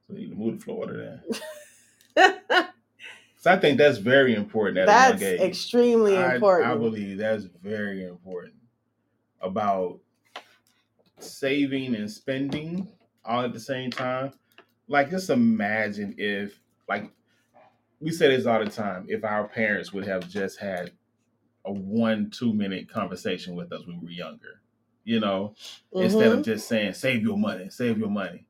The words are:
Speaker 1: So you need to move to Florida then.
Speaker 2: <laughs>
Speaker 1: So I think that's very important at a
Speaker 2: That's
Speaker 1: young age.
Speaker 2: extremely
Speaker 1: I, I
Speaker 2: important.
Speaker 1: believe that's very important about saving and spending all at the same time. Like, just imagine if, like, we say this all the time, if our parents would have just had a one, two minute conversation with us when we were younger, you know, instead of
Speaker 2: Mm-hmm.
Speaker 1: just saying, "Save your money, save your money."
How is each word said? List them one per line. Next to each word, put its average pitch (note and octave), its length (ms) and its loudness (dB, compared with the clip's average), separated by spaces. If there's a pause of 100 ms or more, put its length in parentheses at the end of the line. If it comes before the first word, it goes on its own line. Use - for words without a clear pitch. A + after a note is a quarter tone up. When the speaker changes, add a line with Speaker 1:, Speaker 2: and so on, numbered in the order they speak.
Speaker 1:
So F#2+ 80 -16
you - 60 -14
need F2 80 -12
to E2+ 60 -14
move A2 240 -4
to - 40 -18
Florida - 580 -10 (920)
then. F#4+ 180 8 (400)
Speaker 2:
<laughs> - 40 -20 (640)
Speaker 1:
So E3 80 6
I G3 60 6
think C#3+ 220 4
that's C#3+ 180 6
very B2+ 380 6
important G2+ 420 -2
at F#2+ 60 4
a - 20 4
Speaker 2:
That's A3+ 380 8
Speaker 1:
young F#2+ 100 2
age. B2 80 0
Speaker 2:
extremely A3+ 720 4
Speaker 1:
I, F#3 180 2
I - 20 0
Speaker 2:
important. D#3 440 4
Speaker 1:
believe G#2 380 -4
that's G#2+ 280 -2
very F#2+ 600 -8
important F2+ 480 -14 (880)
about F#2+ 580 -2 (1160)
saving C3+ 760 -2
and G#2+ 160 -6
spending D3 760 -6 (380)
all A#2+ 180 -2
at A#2+ 100 -4
the A#2 60 -12
same B2+ 300 -6
time. B2+ 440 -4 (580)
Like, C#3+ 180 4
just F#3 200 -6
imagine G#2+ 880 2
if, G2+ 420 -6 (300)
like, G#2 220 -6 (880)
we D#3+ 120 -4
say C3+ 240 4
this A2+ 100 0
all A2+ 180 2
the G#2+ 60 -4
time, F#2+ 400 -6
if A2 140 -4
our G#2+ 240 -2
parents G#2 460 -2
would G2 120 -6
have F#2 240 -4
just G2 300 -6
had F#2 320 -8 (720)
a G2+ 60 -6
one, G#2 600 -2
two A#2 220 -2
minute G2 360 -4
conversation F#2 680 -6
with E2+ 160 -10
us E2 140 -12
when F2 140 -14
we E2+ 80 -14
were F2 40 -14
younger, E2 500 -16 (420)
you A2+ 160 0
know, G2+ 360 -2 (380)
instead F#3+ 340 4
of A3+ 120 6
Speaker 2:
Mm-hmm. - 40 -2
Speaker 1:
just G#3+ 240 -4
saying, G#2 260 0
"Save B2 280 -2
your G#2 160 0
money, F#2+ 320 -4
save A#2 300 -2
your G#2 100 -4
money." F#2+ 400 -6